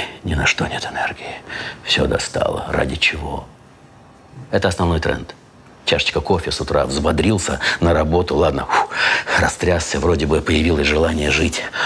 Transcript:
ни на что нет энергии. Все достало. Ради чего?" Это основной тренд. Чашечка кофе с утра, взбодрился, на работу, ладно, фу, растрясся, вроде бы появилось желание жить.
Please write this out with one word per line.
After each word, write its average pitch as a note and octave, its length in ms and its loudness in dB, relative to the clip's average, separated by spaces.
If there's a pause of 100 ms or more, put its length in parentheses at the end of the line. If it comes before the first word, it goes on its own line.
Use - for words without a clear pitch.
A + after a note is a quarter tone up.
(240)
ни - 100 -2
на C#2+ 120 0
что - 200 0
нет - 240 -6
энергии. - 440 -6 (480)
Все - 240 2
достало. - 640 -2
Ради - 260 0
чего?" D2 480 -4 (1040)
Это G2 180 2
основной E2+ 320 2
тренд. - 340 -4 (500)
Чашечка - 360 2
кофе E2+ 300 0
с - 100 -4
утра, C#2 260 2
взбодрился, D2 720 0 (200)
на E2+ 140 4
работу, D#2 420 2
ладно, C#2+ 300 2
фу, - 220 0 (520)
растрясся, - 600 0
вроде D#2 260 2
бы D2+ 140 2
появилось D#2 460 2
желание D2+ 440 2
жить. D#2 320 0 (240)